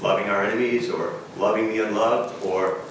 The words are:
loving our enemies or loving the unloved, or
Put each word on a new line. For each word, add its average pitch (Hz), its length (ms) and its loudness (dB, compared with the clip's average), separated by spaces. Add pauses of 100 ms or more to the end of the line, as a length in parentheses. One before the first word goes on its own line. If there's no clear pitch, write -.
loving 98 280 0
our 98 160 0
enemies 120 460 2
or - 300 -4 (160)
loving 110 320 2
the 110 180 0
unloved, 101 580 0
or 95 340 0 (120)